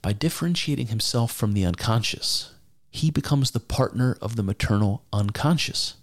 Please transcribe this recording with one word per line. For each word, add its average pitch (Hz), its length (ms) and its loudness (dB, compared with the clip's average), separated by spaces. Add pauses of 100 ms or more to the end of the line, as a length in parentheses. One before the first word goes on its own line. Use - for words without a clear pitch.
By 101 120 -2
differentiating 151 720 -2
himself 117 440 0
from 104 220 0
the 98 120 2
unconscious, - 880 -2 (360)
he 156 220 0
becomes 143 400 2
the 113 80 -2
partner 127 640 0
of 113 140 -6
the 110 80 0
maternal 101 600 0 (100)
unconscious. 104 880 0